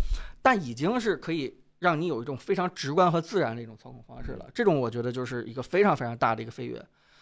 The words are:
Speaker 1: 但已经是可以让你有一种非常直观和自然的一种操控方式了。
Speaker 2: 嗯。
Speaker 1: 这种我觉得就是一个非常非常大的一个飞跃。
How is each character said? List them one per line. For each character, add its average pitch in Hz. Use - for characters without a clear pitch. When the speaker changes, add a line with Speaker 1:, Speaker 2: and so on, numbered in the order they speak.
Speaker 1:
但 262
已 120
经 175
是 208
可 165
以 143
让 165
你 170
有 139
一 120
种 139
非 -
常 180
直 135
观 175
和 165
自 175
然 113
的 120
一 117
种 110
操 -
控 123
方 127
式 127
了。 123
Speaker 2:
嗯。 -
Speaker 1:
这 233
种 175
我 120
觉 117
得 123
就 127
是 120
一 -
个 151
非 190
常 180
非 127
常 117
大 117
的 113
一 -
个 113
飞 123
跃。 120